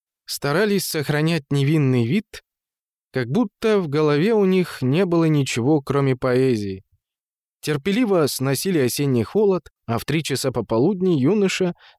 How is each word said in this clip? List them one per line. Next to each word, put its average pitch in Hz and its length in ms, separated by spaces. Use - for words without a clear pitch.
старались 190 600
сохранять 151 640
невинный 139 560
вид, 180 380
как 120 160
будто 214 500
в 180 80
голове 151 460
у 208 100
них 185 380
не 143 240
было 170 200
ничего, 147 540
кроме 139 380
поэзии. 123 680
Терпеливо 190 640
сносили 139 540
осенний 127 440
холод, 190 460
а 117 140
в - 60
три 156 180
часа 135 280
пополудни 160 680
юноша, 185 560